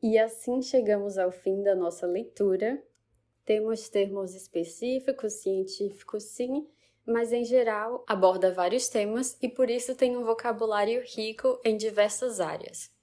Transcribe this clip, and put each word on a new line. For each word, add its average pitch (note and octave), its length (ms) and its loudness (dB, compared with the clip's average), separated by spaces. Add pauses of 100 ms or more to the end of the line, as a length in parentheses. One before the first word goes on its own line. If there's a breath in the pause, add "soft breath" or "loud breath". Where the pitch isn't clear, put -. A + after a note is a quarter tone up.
E A3 160 4
assim A3+ 440 0
chegamos G3+ 560 2
ao F3+ 140 0
fim G3 300 -2
da G3+ 140 4
nossa F3+ 320 -2
leitura. G3+ 720 -2 (640)
Temos A3 420 0
termos G3 460 -2
específicos, A3+ 1000 -4
científicos, G3 920 -4
sim, C4 440 -6 (380 loud breath)
mas A#3 260 0
em A#3+ 120 0
geral A3+ 640 2
aborda F#3 440 4
vários F3+ 380 0
temas A3 520 -2
e B3+ 60 -2
por B3 220 0
isso A#3+ 260 -2
tem B3 220 2
um B3 60 -4
vocabulário A3+ 840 0
rico A3 580 -2
em A3 140 4
diversas G#3 640 0
áreas. - 500 -6 (140)